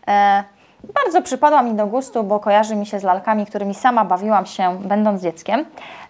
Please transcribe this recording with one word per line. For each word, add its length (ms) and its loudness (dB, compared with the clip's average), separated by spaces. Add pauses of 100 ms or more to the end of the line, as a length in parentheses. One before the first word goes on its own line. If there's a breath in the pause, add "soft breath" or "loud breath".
E, 360 4 (600 soft breath)
bardzo 180 2
przypadła 400 2
mi 120 -2
do 140 0
gustu, 360 -4
bo 160 0
kojarzy 360 2
mi 100 -4
się 140 -8
z 40 -8
lalkami, 420 0
którymi 300 -6
sama 300 2
bawiłam 400 0
się, 340 -2
będąc 420 0
dzieckiem. 440 -4 (440 loud breath)